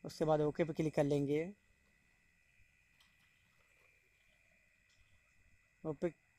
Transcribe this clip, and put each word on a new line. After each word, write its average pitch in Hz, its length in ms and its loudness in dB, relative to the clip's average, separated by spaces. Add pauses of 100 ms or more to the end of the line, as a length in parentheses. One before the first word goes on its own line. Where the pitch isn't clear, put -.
उसके 160 220 -4
बाद 151 160 4
ओके 151 220 0
पे 156 100 -4
click 156 220 -2
कर 151 80 4
लेंगे। 143 400 2 (4000)
ओके, 156 300 -2 (260)